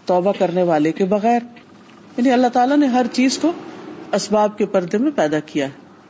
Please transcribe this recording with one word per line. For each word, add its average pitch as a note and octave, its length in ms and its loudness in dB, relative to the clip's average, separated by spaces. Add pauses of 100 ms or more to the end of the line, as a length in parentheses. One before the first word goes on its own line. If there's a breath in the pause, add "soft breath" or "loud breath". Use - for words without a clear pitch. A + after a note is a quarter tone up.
توبہ F#3 320 2
کرنے F3+ 240 0
والے D#3+ 300 2
کے G3 120 -2
بغیر۔ G#3+ 360 0 (760)
یعنی B3 140 2
اللہ B3 160 4
تعالیٰ B3 300 2
نے D4 100 4
ہر B3 260 2
چیز B3+ 260 0
کو E4 140 0 (600)
اسباب G#3 460 0
کے G#3 80 0
پردے F#3 320 -2
میں C#4+ 160 0
پیدا D3+ 260 0
کیا D3 260 -4
ہے، C#3 60 -10 (380)